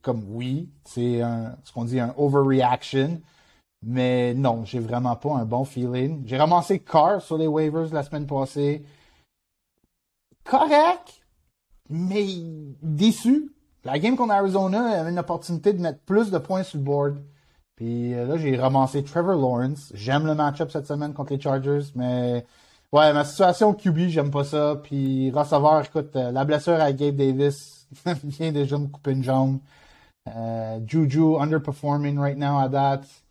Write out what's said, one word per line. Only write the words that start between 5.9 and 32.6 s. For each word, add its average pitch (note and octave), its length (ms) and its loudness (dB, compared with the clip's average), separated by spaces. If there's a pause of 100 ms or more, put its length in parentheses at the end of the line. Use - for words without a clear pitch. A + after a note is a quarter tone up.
J'ai B2+ 120 -4
ramassé E3+ 420 2
Carr E3+ 420 2
sur D#3+ 160 -6
les D#3+ 100 0
waivers D#3 460 -2
la D3 100 -2
semaine D3 220 -8
passée. C#3+ 580 -2 (1600)
Correct, D4+ 800 2 (680)
mais F#3 360 -2 (560)
déçu. A3 680 2 (320)
La C#3+ 160 -2
game A#3 160 2
contre A#3 180 0
Arizona G3 680 2
avait E3 100 -4
une F3 80 -2
opportunité F3 540 -2
de F3 80 -2
mettre D#3+ 180 -4
plus G#3 320 0
de F3+ 60 0
points F#3 260 -2
sur D#3 160 -8
le C3+ 40 -2
board. C#3+ 340 0 (580)
Puis, A#2+ 380 -4
euh, A#2+ 120 -4
là, D3+ 120 -2
j'ai C#3+ 180 0
ramassé C3 480 2
Trevor F3 320 -2
Lawrence. C3 580 -2
J'aime C3 320 -2
le D#3 80 0
match-up D3 380 -2
cette C#3+ 160 -8
semaine D3 260 -6
contre C#3 200 -8
les C3+ 60 -4
Chargers, C#3 540 -2
mais B2 520 -2 (460)
ouais, D3 220 8
ma D3 120 2
situation F#3+ 480 4
Q G3 180 0
B, D#3 60 2 (100)
j'aime D3 240 0
pas C#3+ 140 0
ça. D3 360 0
Puis C3+ 480 -2
receveur, D3 560 4
écoute, D3 300 -6
euh, B2 160 -2
la C3+ 140 0
blessure D3+ 340 2
à D3 140 4
Gabe C#3+ 240 0
Davis C#3 680 -2 (180)
<laughs> E3+ 180 -4
vient D#3 280 -6
déjà C#3+ 260 -2
me C#3+ 100 -2
couper C#3+ 240 -6
une C3 120 0
jambe. C3+ 360 2 (720)
Euh, A2+ 540 -8
Juju D#3 500 4
underperforming C#3+ 800 -2
right C#3 200 -2
now C#3+ 200 0
à C3+ 120 2